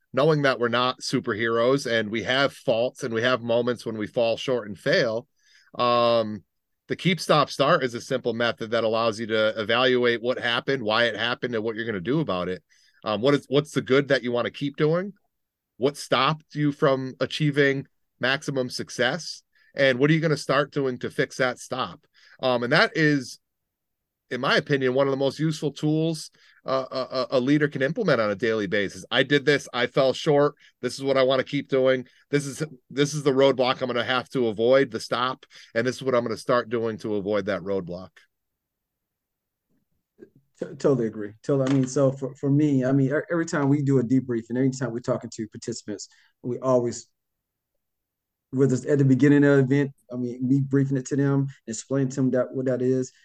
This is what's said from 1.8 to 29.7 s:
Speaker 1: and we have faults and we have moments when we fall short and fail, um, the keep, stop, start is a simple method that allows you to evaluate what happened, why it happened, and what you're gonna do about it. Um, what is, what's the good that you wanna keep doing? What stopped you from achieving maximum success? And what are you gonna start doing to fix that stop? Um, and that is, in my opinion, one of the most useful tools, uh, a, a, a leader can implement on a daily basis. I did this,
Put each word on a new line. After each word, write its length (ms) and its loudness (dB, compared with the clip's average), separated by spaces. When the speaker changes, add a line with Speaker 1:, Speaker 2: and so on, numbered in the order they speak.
Speaker 1:
and 200 0
we 120 -4
have 300 0
faults 500 -2
and 100 -6
we 100 -2
have 200 0
moments 440 -2
when 100 -6
we 100 -6
fall 300 -2
short 320 -4
and 100 -12
fail, 480 -2
um, 680 2
the 80 -4
keep, 220 0
stop, 320 2
start 320 2
is 120 -4
a 60 -8
simple 320 -4
method 380 -2
that 140 0
allows 340 0
you 80 -6
to 340 0
evaluate 640 2
what 160 -2
happened, 440 -2
why 220 2
it 120 -2
happened, 380 -4
and 100 -2
what 100 -4
you're 100 -8
gonna 160 -6
do 200 -2
about 280 -4
it. 140 -8
Um, 180 -4
what 140 2
is, 140 -2
what's 240 -2
the 100 -4
good 260 2
that 140 2
you 80 -6
wanna 220 -2
keep 240 -6
doing? 360 -2
What 180 -2
stopped 580 0
you 160 0
from 480 0
achieving 680 0
maximum 500 -2
success? 720 -4
And 240 4
what 120 4
are 20 6
you 80 4
gonna 160 0
start 360 -2
doing 260 -2
to 120 -6
fix 280 -4
that 200 0
stop? 480 -8
Um, 220 2
and 100 -2
that 240 4
is, 440 0
in 100 -6
my 160 0
opinion, 380 0
one 120 2
of 60 0
the 40 -2
most 220 -2
useful 340 -2
tools, 580 -2
uh, 260 -2
a, 60 -8
a, 300 -4
a 20 2
leader 280 2
can 120 -6
implement 400 2
on 100 2
a 40 0
daily 320 0
basis. 420 -4
I 140 4
did 240 2
this, 260 2